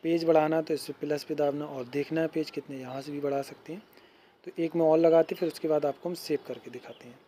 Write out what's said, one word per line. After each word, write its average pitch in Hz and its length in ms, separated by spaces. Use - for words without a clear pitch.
Page 165 200
बढ़ाना 156 320
है 160 60
तो 160 120
इस - 140
plus 147 240
पे 160 100
दाबना 147 320
और 135 260
देखना 143 280
है 160 80
page 156 220
कितने, 139 300
यहाँ 127 220
से 147 100
भी 143 80
बढ़ा 139 220
सकते 135 300
हैं। 202 100
तो 180 120
एक 165 180
में 165 80
और 160 140
लगाते 165 360
हैं, - 60
फिर 175 80
उसके 160 200
बाद 151 180
आपको 139 220
हम 180 80
save 151 220
करके 117 220
दिखाते 123 380
हैं। 120 200